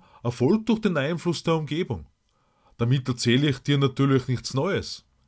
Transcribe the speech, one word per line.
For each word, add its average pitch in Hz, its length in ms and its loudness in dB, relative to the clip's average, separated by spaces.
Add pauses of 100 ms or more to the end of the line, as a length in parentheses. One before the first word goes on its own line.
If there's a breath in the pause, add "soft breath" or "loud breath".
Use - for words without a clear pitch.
(240 soft breath)
erfolgt 143 460 2
durch 220 120 2
den 180 160 0
Einfluss 156 460 -2
der 165 120 2
Umgebung. 151 520 -4 (680)
Damit 123 300 0
erzähle 127 420 2
ich 131 100 -2
dir 143 180 0
natürlich 135 500 2
nichts 123 280 -4
Neues. 139 500 -4 (220)